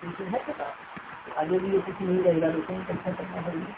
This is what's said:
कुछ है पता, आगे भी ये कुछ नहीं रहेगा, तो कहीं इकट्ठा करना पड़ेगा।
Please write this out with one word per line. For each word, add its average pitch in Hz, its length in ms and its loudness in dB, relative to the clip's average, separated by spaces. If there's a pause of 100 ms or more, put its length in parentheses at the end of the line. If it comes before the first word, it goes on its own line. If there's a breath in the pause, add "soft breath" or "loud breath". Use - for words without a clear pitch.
कुछ 180 220 -8
है 214 120 0
पता, - 360 -6 (640)
आगे 175 180 4
भी 190 120 0
ये 190 80 6
कुछ 190 220 -4
नहीं 185 180 4
रहेगा, 165 320 6
तो 160 100 0
कहीं 185 200 -4
इकट्ठा - 300 -2
करना 180 300 -6
पड़ेगा। 170 240 -4 (120)